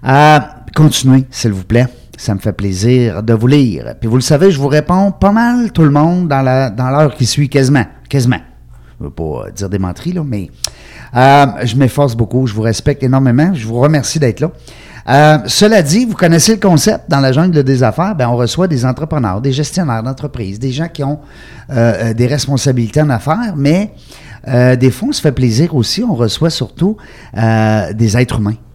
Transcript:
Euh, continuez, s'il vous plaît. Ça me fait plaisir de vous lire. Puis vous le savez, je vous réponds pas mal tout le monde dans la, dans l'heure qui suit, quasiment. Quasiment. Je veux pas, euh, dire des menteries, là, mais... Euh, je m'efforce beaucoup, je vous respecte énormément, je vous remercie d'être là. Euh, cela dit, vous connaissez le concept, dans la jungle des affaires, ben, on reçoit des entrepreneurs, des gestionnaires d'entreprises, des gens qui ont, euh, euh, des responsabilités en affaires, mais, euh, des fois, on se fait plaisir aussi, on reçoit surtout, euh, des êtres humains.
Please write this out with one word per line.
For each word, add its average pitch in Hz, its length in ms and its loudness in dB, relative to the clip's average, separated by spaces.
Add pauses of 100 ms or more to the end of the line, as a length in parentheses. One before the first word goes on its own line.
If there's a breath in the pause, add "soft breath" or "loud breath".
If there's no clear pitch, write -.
Euh, 147 340 6 (360)
continuez, 131 540 4
s'il - 220 -4
vous 95 140 -6
plaît. 120 220 2 (300 loud breath)
Ça - 160 -4
me 95 60 -4
fait 104 140 -4
plaisir 101 680 0
de 110 120 0
vous 113 140 0
lire. 110 520 0
Puis 117 100 -4
vous 113 60 0
le 131 60 2
savez, 160 280 4
je 156 100 0
vous 139 80 -2
réponds 180 440 0
pas 196 200 0
mal 240 400 0
tout 165 120 2
le 147 80 4
monde 170 360 2
dans 139 140 0
la, 131 280 0
dans 127 200 -4
l'heure 143 260 0
qui 131 100 -2
suit, 143 240 -2
quasiment. 135 360 2 (220)
Quasiment. 127 320 0 (600 soft breath)
Je - 60 -10
veux 73 60 -12
pas, 76 340 -8
euh, 50 60 -16
dire 98 180 -10
des 98 100 -4
menteries, 95 340 -6
là, 175 120 -6
mais... 107 240 -8 (680 loud breath)
Euh, 135 300 6 (180)
je 113 120 -2
m'efforce 135 400 0
beaucoup, 120 320 -2
je 104 60 -6
vous 110 80 -4
respecte 117 420 -2
énormément, 135 500 2
je 120 140 -6
vous 117 120 -4
remercie 147 400 0
d'être 123 220 0
là. 165 100 -4 (560 loud breath)
Euh, 151 400 4
cela 214 340 4
dit, 170 240 0
vous 220 100 -4
connaissez 170 380 2
le 214 60 -2
concept, 190 500 0
dans 139 120 2
la 135 100 2
jungle 156 320 2
des 131 180 2
affaires, 160 320 0
ben, 135 140 -2
on 120 80 -2
reçoit 123 320 -2
des 131 180 -2
entrepreneurs, 127 560 -4
des 135 120 -2
gestionnaires 139 500 -4
d'entreprises, 123 560 -10
des 131 120 -4
gens 156 180 -6
qui 151 140 -10
ont, 147 160 -6 (520 loud breath)
euh, 117 380 0
euh, 113 40 -2
des 120 140 0
responsabilités 131 720 -2
en 151 80 0
affaires, 170 460 -2
mais, 185 380 0 (560 loud breath)
euh, 127 260 2
des 127 160 2
fois, - 180 -6
on - 40 -4
se - 80 -6
fait 156 100 0
plaisir 127 420 0
aussi, 151 300 -2
on 233 100 -2
reçoit 120 380 0
surtout, 175 460 -4 (400 loud breath)
euh, 110 560 0
des 110 240 0
êtres 123 220 0
humains. 107 180 -4 (180)